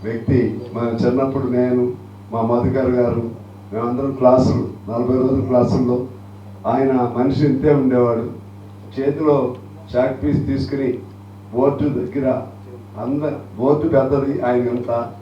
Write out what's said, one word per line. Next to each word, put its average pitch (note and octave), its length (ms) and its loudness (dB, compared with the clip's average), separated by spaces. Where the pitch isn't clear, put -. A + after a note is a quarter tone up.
వ్యక్తి. A#2 560 2
మన A#2 140 -2
చిన్నప్పుడు C3 580 0
నేను, B2 460 2
మా A2+ 100 0
మధుకర్ A#2+ 480 2
గారు, A#2 400 0
మేమందరం B2 400 -2
క్లాసులు, B2+ 560 4
నలభై B2 280 0
రోజుల C3 260 2
క్లాసుల్లో B2 640 2
ఆయన C3+ 260 2
మనిషి C#3 300 2
ఇంతే C#3+ 280 4
ఉండేవాడు. B2 560 2
చేతిలో C#3+ 560 2
చాక్ C3 260 0
పీస్ C#3 240 0
తీసుకుని C3+ 520 -2
బోర్డు C#3 340 2
దగ్గర, B2+ 540 -2
అంద-, C3+ 560 -4
బోర్డు D3 300 4
పెద్దది C3+ 540 2
ఆయన B2 260 2
అంతా A#2 540 -2